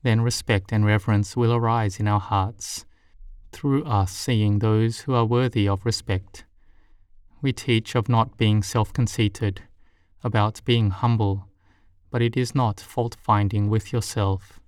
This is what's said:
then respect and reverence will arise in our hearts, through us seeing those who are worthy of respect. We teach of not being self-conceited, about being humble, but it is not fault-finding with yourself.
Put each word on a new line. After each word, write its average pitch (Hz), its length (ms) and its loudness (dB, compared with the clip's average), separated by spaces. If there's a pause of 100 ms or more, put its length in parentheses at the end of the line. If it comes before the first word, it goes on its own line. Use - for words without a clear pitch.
then 123 180 2
respect 117 500 -2
and 107 140 2
reverence 104 500 2
will 120 180 2
arise 113 460 0
in 104 80 -2
our 104 140 2
hearts, - 640 -4 (680)
through 143 320 0
us 101 300 0
seeing 107 460 2
those 110 420 2
who 135 120 -4
are 117 120 2
worthy 120 420 0
of 98 180 -2
respect. - 600 -6 (960)
We 135 100 0
teach 113 440 0
of 120 120 0
not 113 300 2
being 107 260 2
self-conceited, 107 1000 -2 (600)
about 107 400 -2
being 113 280 2
humble, 101 580 0 (600)
but 120 120 -2
it 117 160 0
is 123 180 -2
not 117 240 0
fault-finding 104 920 -2
with 110 220 -2
yourself. 98 760 -4